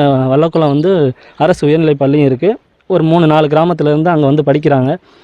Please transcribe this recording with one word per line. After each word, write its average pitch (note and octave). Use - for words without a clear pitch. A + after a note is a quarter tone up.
வல்லக்குளம் D#3+
வந்து D3+
அரசு D#3+
உயர்நிலை D#3
பள்ளியும் C#3
இருக்கு. D#3+
ஒரு F3
மூணு E3
நாலு D#3
கிராமத்துலேருந்து D#3
அங்க D3+
வந்து D3
படிக்கிறாங்க. C#3+